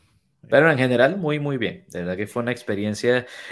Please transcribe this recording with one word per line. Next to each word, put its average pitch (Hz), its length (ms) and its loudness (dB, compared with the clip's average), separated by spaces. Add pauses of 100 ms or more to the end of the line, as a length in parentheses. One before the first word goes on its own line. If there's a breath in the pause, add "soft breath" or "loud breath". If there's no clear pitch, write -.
(500 soft breath)
Pero 151 220 6
en 139 60 2
general, 127 400 4
muy, 151 220 -2
muy 143 180 -2
bien. 87 320 -6
De 87 100 -8
verdad 90 180 -4
que 104 100 -4
fue 120 140 -6
una 117 100 -2
experiencia, 113 760 0 (260 loud breath)